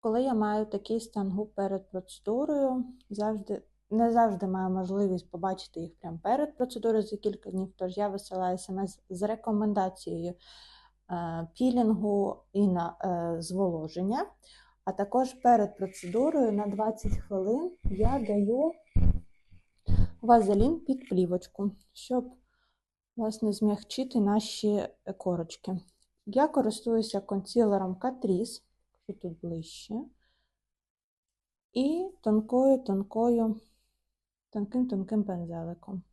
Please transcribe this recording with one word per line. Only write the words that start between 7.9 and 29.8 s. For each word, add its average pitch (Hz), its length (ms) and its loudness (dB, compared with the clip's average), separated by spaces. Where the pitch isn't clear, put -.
я 208 100 0
висилаю 185 500 -4
С - 120 -12
М 190 100 -6
С 190 200 -6
з 180 120 -6
рекомендацією, 202 1120 -2
е, 165 420 -6
пілінгу 214 920 2
і 202 140 4
на, 175 360 0
е, 170 380 -2
зволоження. 180 840 -2
А 196 60 -4
також 247 420 0
перед 220 440 4
процедурою 226 760 0
на 208 160 0
двадцять 214 500 0
хвилин 226 680 -2
я 220 440 2
даю 220 440 2
вазелін 226 580 6
під - 300 -4
плівочку, 180 640 -2
щоб, 247 400 -6
власне, 214 380 -2
змягчити 214 680 0
наші 208 680 0
корочки. 175 600 -4
Я 262 220 2
користуюся 220 720 0
консилером 196 720 0
Catrice, 226 680 -2
що 202 140 -14
тут 165 220 -12
ближче, 170 680 -10